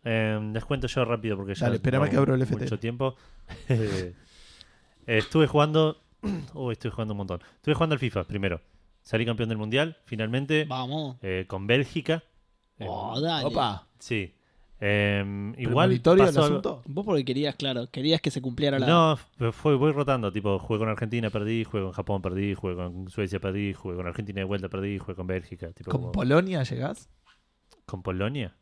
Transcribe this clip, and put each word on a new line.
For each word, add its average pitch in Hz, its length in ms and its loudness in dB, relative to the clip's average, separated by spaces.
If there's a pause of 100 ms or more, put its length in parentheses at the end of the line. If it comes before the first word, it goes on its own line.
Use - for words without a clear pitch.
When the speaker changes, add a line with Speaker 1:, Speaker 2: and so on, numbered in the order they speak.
Speaker 1:
em, 107 500 0
les 110 100 -4
cuento 131 240 -2
yo 127 180 0
rápido 113 320 -2
porque 98 180 -6
ya - 100 -2
Speaker 2:
Dale, 120 120 2
espérame 131 280 2
Speaker 1:
no - 40 0
Speaker 2:
que - 80 4
abro 139 180 6
el 127 60 2
F - 140 0
T. 110 80 -6
Speaker 1:
mucho 120 160 -4
tiempo. 120 360 -2 (320)
<laughs> - 220 -16
Eh, - 1500 -4
estuve 156 280 4
jugando, 151 540 4 (200)
<clears throat> 180 320 -6
uy, 127 200 -4
estuve 107 180 -6
jugando 107 220 -4
un 101 60 -6
montón. 92 220 -6 (140)
Estuve 147 200 0
jugando 160 180 2
al 131 60 -2
fifa 104 260 -2
primero. 98 360 -2 (420)
Salí 113 220 0
campeón 117 240 -2
del 110 80 -2
mundial, 131 460 -2
finalmente. 131 600 -2
Speaker 3:
Vamos. 131 560 -6
Speaker 1:
Eh, 92 260 -2
con 98 180 -6
Bélgica. 139 580 2 (560)
Speaker 3:
Oh, 107 360 -6
Speaker 1:
Em, 139 80 -2
Speaker 3:
dale. 156 220 -2
Speaker 2:
Opa. 113 420 -2 (120)
Speaker 1:
Sí. 101 340 -4 (460)
Em, 101 760 0
igual 127 300 2
Speaker 2:
¿Premonitorio 165 380 6
el - 40 6
Speaker 1:
pasó 151 160 4
algo 143 140 2
Speaker 2:
asunto? - 260 -4
Speaker 3:
Vos 147 200 -4
porque 156 200 2
querías, 135 300 -2
claro, 123 340 -4
querías 156 320 0
que - 80 0
se 135 140 -4
cumpliera 139 340 0
la 131 80 2
Speaker 1:
No, 160 280 6
f-, - 380 -4
fue, 147 240 2
voy 147 160 4
rotando, 135 400 0
tipo, 98 280 0
jugué 110 200 -2
con 110 100 0
Argentina, 110 420 -2
perdí, 110 320 -2
jugué 107 200 -2
con 92 100 -4
Japón, 98 280 -2
perdí, 98 320 0
jugué 90 220 -4
con 90 340 -8
Suecia, 98 300 -4
perdí, 98 340 -2
jugué 90 220 -8
con 90 100 -6
Argentina 98 360 -6
de 95 40 -2
vuelta, 95 240 -4
perdí, 98 300 -4
jugué 90 160 -10
con 90 100 -8
Bélgica, 90 460 -6
tipo, - 180 -14
Speaker 2:
¿Con 123 120 0
Speaker 1:
como 120 100 -6
Speaker 2:
Polonia 151 500 2
llegás? 127 480 -6 (760)
Speaker 1:
¿Con 92 160 -10
Polonia? 98 580 -2